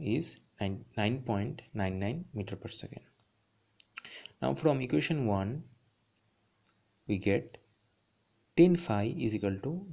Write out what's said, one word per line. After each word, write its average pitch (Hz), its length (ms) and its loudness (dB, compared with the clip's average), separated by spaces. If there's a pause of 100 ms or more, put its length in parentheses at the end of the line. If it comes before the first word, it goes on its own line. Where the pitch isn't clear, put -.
is 135 340 -2 (260)
nine, 98 240 -2 (120)
nine 113 280 0
point 107 360 -2 (120)
nine 95 260 -2
nine 135 340 -4
meter 104 220 -6
per - 140 -14
second. - 320 -10 (1400)
Now 135 120 2
from 143 280 2
equation 147 440 0
one, 104 380 0 (1400)
we 101 100 0
get - 400 0 (1000)
tan 175 200 10
phi 107 420 0
is 113 180 0
equal 98 280 0
to 180 300 -6